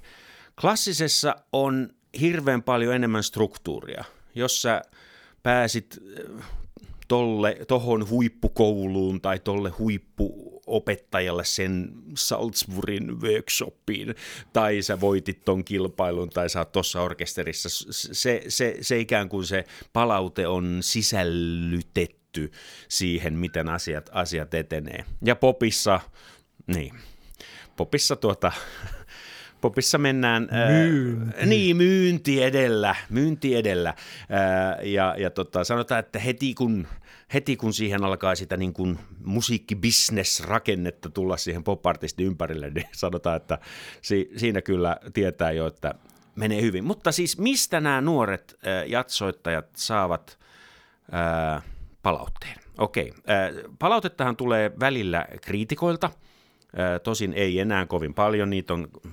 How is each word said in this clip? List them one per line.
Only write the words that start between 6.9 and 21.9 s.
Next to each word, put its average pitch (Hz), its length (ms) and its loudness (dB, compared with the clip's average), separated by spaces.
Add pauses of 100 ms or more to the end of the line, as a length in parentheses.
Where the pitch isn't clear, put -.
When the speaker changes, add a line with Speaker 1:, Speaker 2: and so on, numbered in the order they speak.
Speaker 1:
tolle, 110 480 2 (120)
tohon 117 400 2
huippukouluun 101 1120 2
tai 95 180 0
tolle 101 320 -2
huippuopettajalle 98 1700 -2
sen 92 480 -2 (220)
Salzburgin 110 1080 -2
workshopiin, 107 920 -2 (380)
tai 104 300 4
sä 95 180 -2
voitit 98 440 2
ton 95 200 2
kilpailun, 90 640 -2
tai 87 180 0
sä 90 100 -4
oot 82 140 -4
tossa 90 300 0
orkesterissa, 85 680 -6
s-, - 440 -8
se, 120 360 0
se, 120 320 -2
se 120 180 0
ikään 104 300 0
kuin 95 180 -4
se 95 180 -2 (280)
palaute 98 540 2
on 90 340 0
sisällytetty 85 1700 -2 (360)